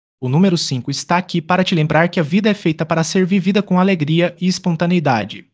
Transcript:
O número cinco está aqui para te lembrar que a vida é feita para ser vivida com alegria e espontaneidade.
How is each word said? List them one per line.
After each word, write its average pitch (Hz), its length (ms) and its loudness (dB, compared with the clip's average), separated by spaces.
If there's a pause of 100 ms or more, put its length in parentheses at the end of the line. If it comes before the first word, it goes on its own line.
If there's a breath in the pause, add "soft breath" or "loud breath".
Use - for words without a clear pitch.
(200)
O 131 80 -6
número 175 300 2
cinco 131 340 -4
está - 260 -2
aqui 180 240 -4
para 180 220 0
te 190 100 -2
lembrar 156 360 2
que 185 100 -4
a 170 40 0
vida 196 260 0
é 208 40 2
feita 165 320 -2
para 160 180 0
ser 185 220 0
vivida 196 380 0
com 185 160 0
alegria 170 600 0
e 180 60 -4
espontaneidade. 165 1080 0